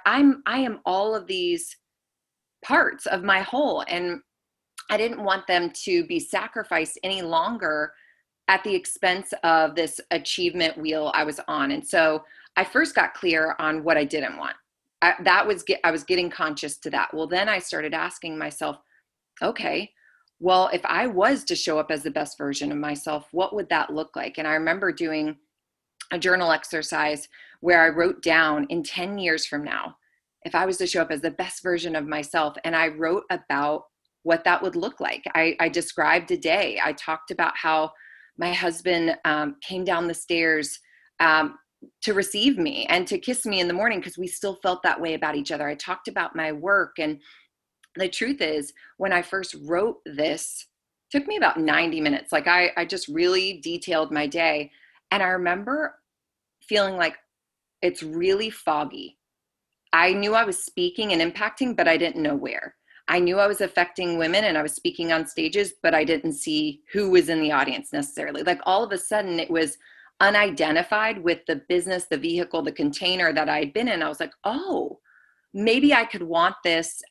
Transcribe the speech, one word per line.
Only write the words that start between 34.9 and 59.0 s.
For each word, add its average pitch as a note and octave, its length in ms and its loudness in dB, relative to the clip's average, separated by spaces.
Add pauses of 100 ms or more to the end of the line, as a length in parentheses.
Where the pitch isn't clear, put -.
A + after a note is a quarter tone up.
like. - 240 -6 (100)
I, D#3+ 260 2
I E3 100 4
described E3 600 0
a F3 60 0
day. D#3 460 0
I D3+ 100 0
talked - 380 -8
about E3+ 240 0
how D#3+ 360 0 (460)
my F3 160 -2
husband, E3+ 600 0 (100)
um, D3+ 360 0
came F#3 220 -6
down F3 240 0
the E3 60 -4
stairs, D#3+ 640 0 (420)
um, D#3 380 4 (440)
to G#3 120 0
receive G#3 440 2
me D3+ 300 -2
and F3+ 200 0
to G3 100 -2
kiss A#3+ 280 -4
me G3+ 140 0
in F3 80 2
the F3 60 0
morning G3+ 280 0
'cause F3 160 -12
we F#3 100 -6
still F#3+ 340 -6
felt F3+ 220 0
that - 160 2
way E3 140 -2
about D3+ 220 -4
each D3 160 -4
other. D3 160 -4
I D3 80 -4
talked - 320 -8
about - 280 -4
my D#3 160 -4
work, F3 480 0
and D3+ 200 -4 (760)
the F#3 120 -2
truth B3+ 340 -4
is, D#3 300 -4 (260)
when F#3+ 140 -2
I F3 100 2
first F#3 320 -6 (120)
wrote F#3+ 400 0
this, D3+ 600 -4 (460)
it C#4+ 60 2
took C#4+ 100 -2
me G#4+ 80 -4
about G#3+ 240 4
ninety D#3 400 2
minutes. D3 320 -2
Like, D#3 160 2
I, F3+ 280 4
I F3 100 0
just F3+ 220 -8
really F3+ 540 0
detailed D#3+ 500 -2
my D3 160 0
day. D3+ 440 0 (400)
And G3 100 2
I F#3 60 2
remember G3 680 -2 (720)
feeling G3 280 2
like E3 200 0 (640)
it's F3+ 220 0
really F#3 460 0
foggy. - 680 -4 (760)